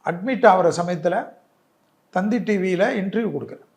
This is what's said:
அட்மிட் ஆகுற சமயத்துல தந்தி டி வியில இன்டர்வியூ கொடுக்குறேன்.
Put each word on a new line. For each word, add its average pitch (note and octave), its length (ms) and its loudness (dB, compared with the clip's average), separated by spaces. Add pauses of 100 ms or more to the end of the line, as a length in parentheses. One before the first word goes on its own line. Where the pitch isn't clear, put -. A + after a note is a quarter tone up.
அட்மிட் F#3+ 440 -2
ஆகுற F#3 180 4 (120)
சமயத்துல F3 360 -2 (960)
தந்தி G#3+ 320 0
டி G#3+ 160 2
வியில F#3 220 2 (160)
இன்டர்வியூ G3+ 340 -2
கொடுக்குறேன். - 320 -10 (100)